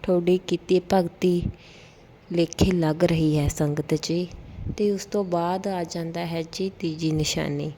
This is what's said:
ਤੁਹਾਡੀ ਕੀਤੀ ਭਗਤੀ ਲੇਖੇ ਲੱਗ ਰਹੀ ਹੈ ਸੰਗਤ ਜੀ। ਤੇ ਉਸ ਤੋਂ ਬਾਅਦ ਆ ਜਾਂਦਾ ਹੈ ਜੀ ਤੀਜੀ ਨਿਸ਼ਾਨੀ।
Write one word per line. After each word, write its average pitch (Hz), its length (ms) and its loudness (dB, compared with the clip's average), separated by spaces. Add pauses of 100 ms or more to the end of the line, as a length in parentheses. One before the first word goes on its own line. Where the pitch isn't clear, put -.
ਤੁਹਾਡੀ 180 340 2 (100)
ਕੀਤੀ 180 340 2 (120)
ਭਗਤੀ 175 500 2 (880)
ਲੇਖੇ 170 420 2
ਲੱਗ 165 320 2
ਰਹੀ 160 340 4
ਹੈ 147 100 2
ਸੰਗਤ 151 540 0
ਜੀ। 175 240 -2 (500)
ਤੇ 208 160 2
ਉਸ 190 140 -4
ਤੋਂ 208 200 -2
ਬਾਅਦ 175 420 -2
ਆ 180 160 -4
ਜਾਂਦਾ 170 420 -6
ਹੈ 165 160 -4 (100)
ਜੀ 190 260 -4
ਤੀਜੀ 160 340 -2
ਨਿਸ਼ਾਨੀ। 151 640 -2